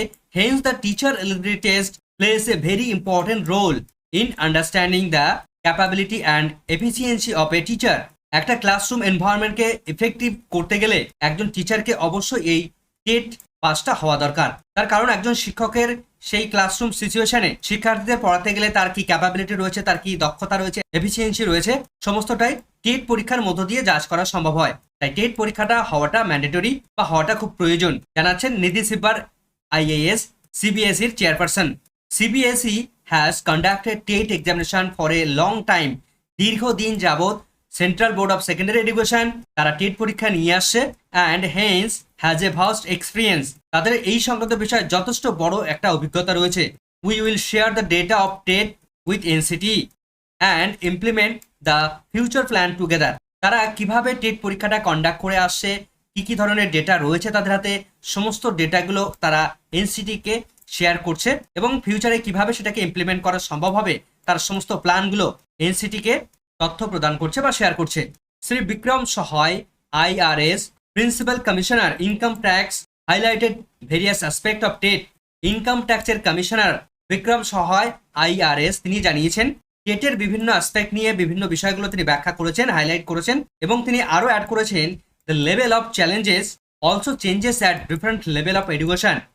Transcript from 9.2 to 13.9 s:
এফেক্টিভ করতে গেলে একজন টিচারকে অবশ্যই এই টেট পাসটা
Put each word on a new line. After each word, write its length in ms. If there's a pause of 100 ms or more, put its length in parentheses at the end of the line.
এফেক্টিভ 380 (220)
করতে 300
গেলে 140 (300)
একজন 280
টিচারকে 380 (140)
অবশ্যই 360 (100)
এই 80 (440)
টেট 220 (360)
পাসটা 380